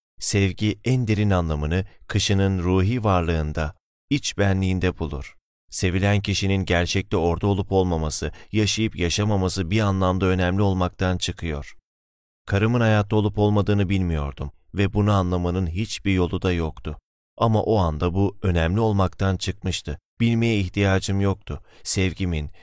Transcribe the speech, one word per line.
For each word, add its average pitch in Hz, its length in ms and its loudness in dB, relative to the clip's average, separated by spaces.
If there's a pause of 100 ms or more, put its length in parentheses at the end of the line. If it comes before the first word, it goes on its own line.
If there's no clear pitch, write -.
(200)
Sevgi 98 680 0
en 123 220 0
derin 104 220 2
anlamını 82 560 0 (220)
kışının 98 520 2
ruhi 95 440 2
varlığında, 82 680 0 (360)
iç - 280 -4
benliğinde 95 640 0
bulur. 69 360 -8 (340)
Sevilen 98 520 0
kişinin 98 440 -2
gerçekte 90 520 0
orada 85 300 0
olup 98 240 -2
olmaması, 82 600 0 (200)
yaşayıp 107 440 0
yaşamaması 92 760 -2
bir 107 80 2
anlamda 95 460 0
önemli 92 360 0
olmaktan 92 560 0
çıkıyor. 80 600 -8 (680)
Karımın 113 360 2
hayatta 107 340 2
olup 104 220 2
olmadığını 104 520 2
bilmiyordum 78 600 -2 (220)
ve 95 200 0
bunu 104 180 2
anlamanın 90 560 0
hiçbir 98 460 -4
yolu 90 280 0
da 92 100 0
yoktu. 80 460 -4 (400)
Ama 110 260 2
o 110 140 2
anda 87 360 0
bu 98 280 0
önemli 87 380 2
olmaktan 98 580 0
çıkmıştı. - 640 -6 (200)
Bilmeye 117 400 2
ihtiyacım 98 600 0
yoktu. 98 420 -4 (200)
Sevgimin, 87 680 -2 (120)